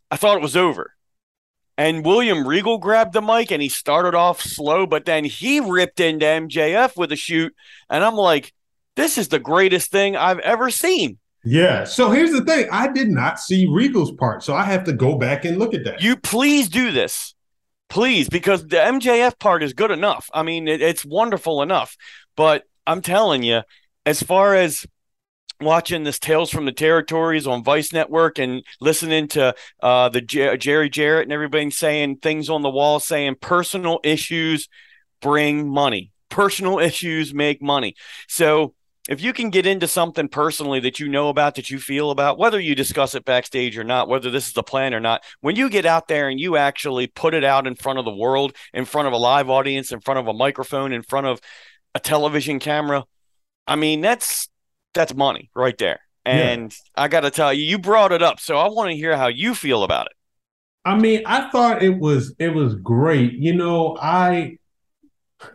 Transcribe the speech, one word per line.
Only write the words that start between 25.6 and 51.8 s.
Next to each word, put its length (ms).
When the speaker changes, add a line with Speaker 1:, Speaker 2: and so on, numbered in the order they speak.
Speaker 1:
watching 420
this 140
Tales 320
from 160
the 60
Territories 760
on 180
Vice 300
Network 460
and 240
listening 460
to, 260
uh, 260
the 120
Jer-, 360
Jerry 320
Jarrett 340
and 100
everybody 360
saying 480
things 320
on 140
the 60
wall, 300
saying 420
personal 640
issues 640
bring 480
money. 420
Personal 500
issues 520
make 300
money. 340
So 460
if 120
you 120
can 160
get 160
into 200
something 440
personally 500
that 180
you 120
know 180
about, 280
that 140
you 80
feel 320
about, 280
whether 200
you 160
discuss 420
it 100
backstage 520
or 60
not, 240
whether 240
this 160
is 60
the 100
plan 300
or 80
not, 200
when 160
you 120
get 160
out 220
there 220
and 100
you 160
actually 520
put 260
it 100
out 240
in 80
front 240
of 60
the 100
world, 400
in 120
front 240
of 40
a 40
live 320
audience, 420
in 80
front 220
of 80
a 40
microphone, 600
in 80
front 260
of 140